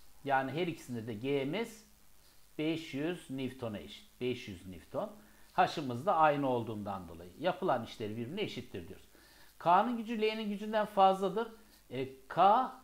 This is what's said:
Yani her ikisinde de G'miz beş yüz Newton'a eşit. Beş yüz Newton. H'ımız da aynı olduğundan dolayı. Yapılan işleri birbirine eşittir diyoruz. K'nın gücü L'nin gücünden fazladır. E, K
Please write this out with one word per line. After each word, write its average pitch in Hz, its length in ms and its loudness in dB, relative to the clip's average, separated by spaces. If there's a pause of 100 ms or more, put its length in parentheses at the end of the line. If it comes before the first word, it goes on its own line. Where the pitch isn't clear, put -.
(240)
Yani 135 280 2
her 170 160 -2
ikisinde 120 400 -6
de 120 60 -6
G'miz 139 760 -2 (680)
beş 156 360 -4
yüz 160 360 -4
Newton'a 123 480 -6
eşit. - 440 -16
Beş 123 260 -4
yüz 92 200 -12
Newton. 131 440 -8 (420)
H'ımız 143 520 0
da 190 100 4
aynı 143 340 6
olduğundan 104 580 -2
dolayı. 85 320 -16
Yapılan 160 440 0
işleri 107 340 -8
birbirine 120 240 -6
eşittir 110 460 -8
diyoruz. - 180 -18 (540)
K'nın 214 380 4
gücü 226 240 -4
L'nin 214 280 0
gücünden 214 360 0
fazladır. 190 600 4 (420)
E, - 380 -8
K 208 440 6 (120)